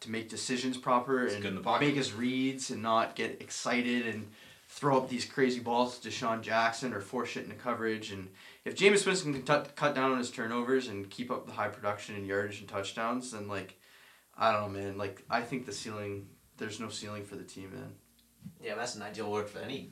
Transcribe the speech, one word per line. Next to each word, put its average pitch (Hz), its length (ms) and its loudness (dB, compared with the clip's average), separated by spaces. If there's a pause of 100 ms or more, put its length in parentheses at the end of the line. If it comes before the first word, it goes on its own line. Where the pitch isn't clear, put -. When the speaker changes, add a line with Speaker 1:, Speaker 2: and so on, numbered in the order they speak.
Speaker 1:
to 110 100 -10
make 110 180 -4
decisions 127 480 -2
proper 127 460 4
Speaker 2:
It's 107 100 2
Speaker 1:
and 104 80 -4
Speaker 2:
good 101 80 0
in 95 60 -2
the 92 60 -4
pocket. 117 260 4
Speaker 1:
make 143 80 6
his 110 180 0
reads 131 560 0
and 107 140 -6
not 113 320 4
get - 260 -4
excited 123 640 0
and 107 220 -4 (420)
throw 139 280 4
up 127 120 2
these 123 160 -2
crazy 127 340 4
balls 117 380 2
to 110 120 -8
Deshaun 113 340 0
Jackson 113 500 2
or 98 80 -2
force 120 280 -4
shit - 160 -6
into 107 100 -10
coverage. 110 560 -2
And 95 160 -8 (360)
if 117 140 -4
Jameis 196 300 8
Winston 160 260 2
can 135 100 -4
tut-, 147 320 2
cut 139 200 2
down 131 160 4
on 127 80 2
his 120 100 -2
turnovers 120 580 0
and 98 220 -6
keep 120 220 -6
up 110 160 -6
the 110 60 -12
high 104 160 -2
production 104 460 -4
and 98 120 -6
yardage 101 320 0
and 98 80 -14
touchdowns, 113 640 -4
then, 104 160 -8
like, 98 320 -8 (580)
I 110 140 6
don't 107 100 4 (120)
know, 98 60 -4
man. 98 200 -4
Like, 101 320 -4
I 120 100 2
think 123 240 -4
the 104 60 -8
ceiling, 101 560 -6 (300)
there's 107 240 -6
no 110 80 -6
ceiling 104 360 -8
for 101 120 -12
the 90 80 -10
team, 95 280 -12
man. 101 200 -10 (680)
Speaker 3:
Yeah, 214 140 -4
that's - 200 -4
an 107 60 -10
ideal 104 300 -4
world 104 180 0
for - 100 -10
any - 320 -6